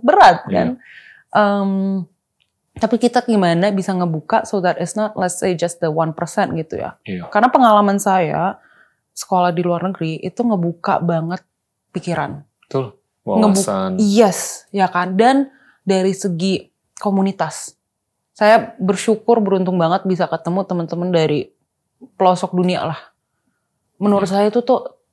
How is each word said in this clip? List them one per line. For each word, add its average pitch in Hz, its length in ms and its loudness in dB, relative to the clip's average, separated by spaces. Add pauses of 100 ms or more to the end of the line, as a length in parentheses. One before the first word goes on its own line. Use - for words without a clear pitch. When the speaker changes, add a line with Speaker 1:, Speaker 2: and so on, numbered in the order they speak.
Speaker 1:
berat 285 400 8
Speaker 2:
Iya. 202 80 -6
Speaker 1:
kan. - 140 0 (600)
Um, 202 420 0 (1040)
tapi 226 240 -2
kita 240 240 0
gimana 190 480 2
bisa 196 220 -2
ngebuka 175 520 0
so 208 160 -4
that 175 180 0
it's 175 160 -6
not, 214 220 -4
let's 180 200 -4
say, 185 180 -2
just 175 260 -4
the 165 80 -2
one 160 240 -2
percent 170 420 -4
gitu 160 240 -6
ya. - 160 -10 (100)
Speaker 2:
Iya. 90 240 -10
Speaker 1:
Karena 214 200 2
pengalaman 208 500 4
saya 185 640 -2 (520)
sekolah 180 380 -2
di 175 120 -2
luar 175 220 -2
negeri 165 360 -6
itu - 200 -8
ngebuka 190 600 -2
banget 170 420 -2 (480)
pikiran. 151 540 -8 (180)
Speaker 2:
Betul. 131 340 -6 (280)
Speaker 1:
Ngebu- 208 360 4
Speaker 2:
Wawasan. 190 380 -2
Speaker 1:
Yes, 202 720 0
ya 190 180 0
kan. 180 260 -4
Dan 269 380 2 (300)
dari 190 300 0
segi 185 520 -4 (320)
komunitas, - 800 -4 (560)
saya 226 460 4
bersyukur 214 600 0
beruntung 190 360 0
banget 170 280 0
bisa 180 220 -2
ketemu 170 380 -4
teman-teman 175 480 -4
dari 156 320 0 (720)
pelosok 185 380 0
dunia 180 340 -2
lah. 156 120 -8 (1000)
Menurut 202 240 2
Speaker 2:
Iya. 190 100 -2
Speaker 1:
saya 202 140 2
itu 226 140 0
tuh 240 180 2 (340)